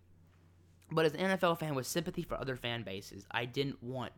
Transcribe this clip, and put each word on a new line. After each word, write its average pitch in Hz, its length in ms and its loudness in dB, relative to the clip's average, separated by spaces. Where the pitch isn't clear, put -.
But 160 160 6
as 151 80 6
an - 60 -6
N 190 120 4
F 190 120 2
L 170 120 6
fan 156 200 -2
with 131 120 0
sympathy 175 340 0
for - 140 -4
other 131 200 -2
fan 120 280 -2
bases, 98 460 -8
I 117 140 0
didn't 135 400 -2
want 123 340 -6